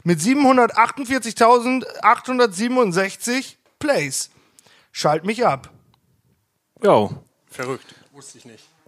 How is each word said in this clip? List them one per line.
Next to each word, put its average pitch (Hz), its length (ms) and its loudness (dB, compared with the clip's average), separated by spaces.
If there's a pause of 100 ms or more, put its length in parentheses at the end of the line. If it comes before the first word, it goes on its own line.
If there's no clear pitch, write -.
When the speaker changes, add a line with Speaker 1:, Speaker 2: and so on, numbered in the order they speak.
Speaker 1:
Mit 170 160 0
siebenhundertachtundvierzigtausendachtthundertsiebenundsechzig 240 3250 0 (220)
Plays. 180 500 -2 (640)
Schalt 160 320 -2
mich 220 200 -2
ab. 139 260 -2 (1120)
Speaker 2:
Ja. 127 260 4 (400)
Speaker 3:
Verrückt. 127 360 -10 (280)
Wusste 135 240 -20
ich - 80 -20
nicht. 113 180 -20 (240)